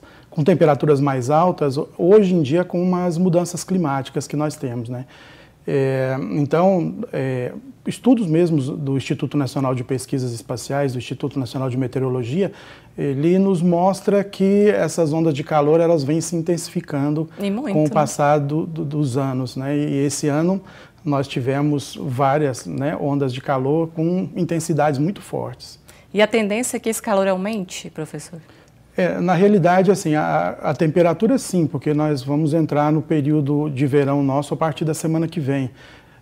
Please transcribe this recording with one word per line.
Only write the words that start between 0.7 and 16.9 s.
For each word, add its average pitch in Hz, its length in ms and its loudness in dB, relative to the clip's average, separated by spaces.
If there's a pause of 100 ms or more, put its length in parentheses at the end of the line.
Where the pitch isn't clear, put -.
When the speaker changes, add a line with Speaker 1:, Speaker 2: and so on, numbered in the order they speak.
Speaker 1:
mais 135 280 0
altas, 151 480 2 (200)
hoje 185 380 6
em 170 60 4
dia 151 220 2
com 175 180 -4
umas 180 360 0
mudanças 175 480 0
climáticas 143 640 -2
que - 100 -8
nós 151 180 -2
temos, 120 320 -6
né? 127 180 -10 (640)
É, 135 480 0 (160)
então, 160 640 2 (160)
é, 127 400 -4 (340)
estudos 226 420 2
mesmos 156 420 2
do 143 260 -4
Instituto 139 420 -4
Nacional 131 380 -2
de 120 80 -4
Pesquisas 127 480 -4
Espaciais, 135 640 -4
do 127 60 -6
Instituto 135 380 -8
Nacional 131 320 -4
de 123 80 -4
Meteorologia, 131 760 -2 (440)
ele 151 420 2
nos 190 220 2
mostra 185 600 2
que 196 460 2
essas 170 420 2
ondas 160 220 2
de 143 100 -4
calor, 151 380 4
elas 165 220 4
vêm 156 180 0
se 165 140 -6
intensificando 160 1000 -2